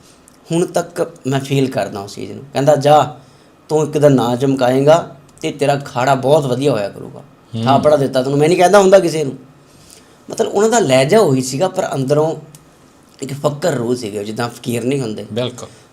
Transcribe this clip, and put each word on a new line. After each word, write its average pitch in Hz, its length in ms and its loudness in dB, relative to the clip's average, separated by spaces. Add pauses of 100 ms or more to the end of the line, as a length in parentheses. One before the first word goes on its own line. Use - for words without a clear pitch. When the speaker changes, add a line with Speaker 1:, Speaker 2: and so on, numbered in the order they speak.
(520)
Speaker 1:
ਹੁਣ 170 140 0
ਤੱਕ - 460 -4 (140)
ਮੈਂ 139 140 0
ਫੀਲ 135 300 0
ਕਰਦਾ 101 300 -6
ਉਸ 101 140 -14
ਚੀਜ਼ 104 180 -12
ਨੂੰ। 107 200 -16
ਕਹਿੰਦਾ, 143 240 2
"ਜਾ, 143 400 2 (520)
ਤੂੰ 156 140 0
ਇੱਕ 147 160 -4
ਦਿਨ 143 140 6
ਨਾਂ 123 240 0
ਚਮਕਾਏਂਗਾ 135 800 2 (240)
ਤੇ 160 100 -6
ਤੇਰਾ 143 240 -2
ਅਖਾੜਾ 139 400 -2
ਬਹੁਤ 135 320 2
ਵਧੀਆ 131 260 0
ਹੋਇਆ 101 160 -4
ਕਰੂਗਾ।" - 340 -16 (320)
Speaker 2:
ਹੂੰ। 113 100 -4
Speaker 1:
ਥਾਪੜਾ 139 320 2
ਦਿੱਤਾ 135 260 -2
ਤੈਨੂੰ। 139 160 -2
ਮੈਂ 151 100 4
ਨਹੀਂ 175 100 2
ਕਹਿੰਦਾ 180 200 6
ਹੁੰਦਾ 196 200 6
ਕਿਸੇ 160 260 0
ਨੂੰ। 127 140 -8 (920)
ਮਤਲਬ - 220 -2
ਉਹਨਾਂ 220 180 2
ਦਾ 240 80 2
ਲਹਿਜਾ 147 420 4
ਉਹੀ 135 220 2
ਸੀਗਾ, 135 260 -4
ਪਰ 185 260 -4
ਅੰਦਰੋਂ 147 420 0 (840)
ਇੱਕ 139 120 -10 (140)
ਫਕਰ 147 260 -2
ਰੂਹ 123 240 -2
ਸੀਗੇ, 104 280 -10
ਜਿੱਦਾਂ 110 240 -6
ਫਕੀਰ 117 360 -8
ਨਹੀਂ 135 160 -2
ਹੁੰਦੇ। 107 320 -8
Speaker 2:
ਬਿਲਕੁਲ। 120 360 -8 (240)